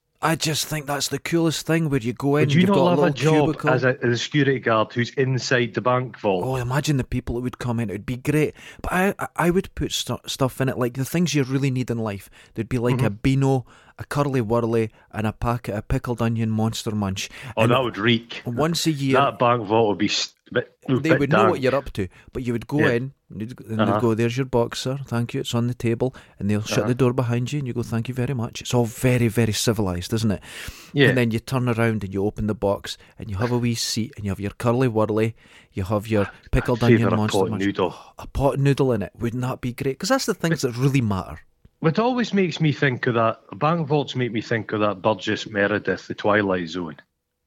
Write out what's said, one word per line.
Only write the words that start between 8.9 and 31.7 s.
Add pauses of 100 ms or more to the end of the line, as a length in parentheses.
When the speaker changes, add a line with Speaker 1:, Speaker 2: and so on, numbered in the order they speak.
Speaker 1:
I,
I,
I
would
put
stu-,
stuff
in
it,
like
the
things
you
really
need
in
life. (240)
There'd
be,
like,
Speaker 2:
Mm-hmm.
Speaker 1:
a
Beano, (320)
a
Curly
Wurly, (240)
and
a
packet
of
pickled
onion
Monster
Munch. (260)
Speaker 2:
Oh,
Speaker 1:
And
Speaker 2:
that
would
reek.
Speaker 1:
once
a
year,
Speaker 2:
That
bank
vault
would
be
s-, (180)
bit, (140)
Speaker 1:
they
Speaker 2:
bit
Speaker 1:
would
know
Speaker 2:
dank.
Speaker 1:
what
you're
up
to. (240)
But
you
would
go
Speaker 2:
Yeah.
Speaker 1:
in, (180)
and
you'd,
and
Speaker 2:
Uh-huh.
Speaker 1:
they'd
go,
"There's
your
box,
sir.
Thank
you.
It's
on
the
table." (240)
And
they'll
shut
Speaker 2:
Uh-huh.
Speaker 1:
the
door
behind
you,
and
you
go,
"Thank
you
very
much."
It's
all
very,
very
civilised,
isn't
it? (520)
Speaker 2:
Yeah.
Speaker 1:
And
then
you
turn
around